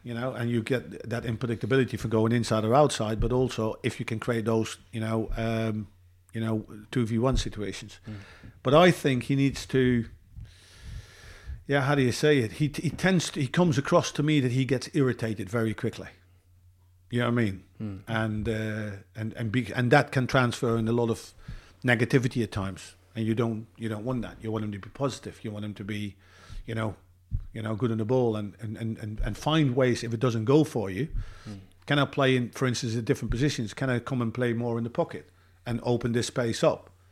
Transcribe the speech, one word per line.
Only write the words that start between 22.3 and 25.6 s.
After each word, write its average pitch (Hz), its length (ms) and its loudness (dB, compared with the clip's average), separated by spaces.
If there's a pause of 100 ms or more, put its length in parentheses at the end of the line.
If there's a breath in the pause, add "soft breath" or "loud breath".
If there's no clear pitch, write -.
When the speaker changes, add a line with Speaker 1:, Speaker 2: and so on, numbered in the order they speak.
Speaker 1:
at 104 80 -2
times. 95 460 -6 (180)
And 110 100 -2
you 110 120 2
don't, 113 320 -2 (100)
you 113 100 -6
don't 107 160 -6
want 123 180 -4
that. 90 200 -10
You 110 80 -6
want 107 140 -2
him 104 80 -6
to 101 80 -8
be 101 100 -16
positive. 123 540 -6
You 110 80 -6
want 104 120 -10